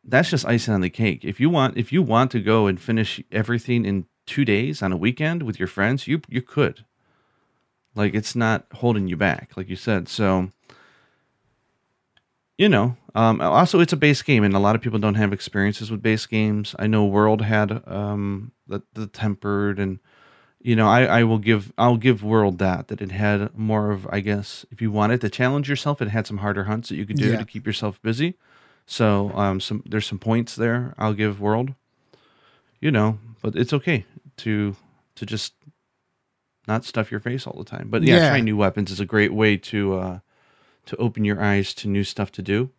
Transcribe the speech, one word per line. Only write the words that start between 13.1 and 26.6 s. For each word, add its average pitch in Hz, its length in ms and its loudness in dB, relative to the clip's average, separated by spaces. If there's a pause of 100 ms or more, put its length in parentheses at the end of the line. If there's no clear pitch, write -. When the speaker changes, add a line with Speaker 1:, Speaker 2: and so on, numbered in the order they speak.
Speaker 1:
um, 113 260 4
also 127 380 4
it's 170 140 4
a 156 40 -2
base 147 240 4
game, 117 220 4
and 98 100 4
a 98 60 4
lot 104 160 4
of 113 60 -2
people 110 180 -2
don't 104 160 0
have 104 180 2
experiences 104 580 -2
with 107 100 -6
base 110 240 0
games. 107 540 -2
I 107 80 -2
know 110 180 4
World 107 360 4
had, 107 460 0
um, 101 640 -6 (160)
the, 101 140 -8 (120)
the 107 140 -10
Tempered, 101 680 -2
and, 95 220 -4 (600)
you 117 140 0
know, 110 120 4
I, 120 160 6 (160)
I 117 40 6
will 113 140 2
give, 104 400 0
I'll 120 200 4
give 110 260 2
World 104 360 2
that, 92 280 -2
that 104 140 -10
it 95 100 -8
had 104 460 -2
more 107 340 0
of, 98 180 -6
I 101 120 -4
guess, 104 500 -6
if 113 100 -12
you 113 100 -2
wanted 107 300 2
to 107 80 -2
challenge 131 400 0
yourself, 143 320 -4
it 104 60 -2
had 107 200 -4
some 104 100 -8
harder 101 260 -2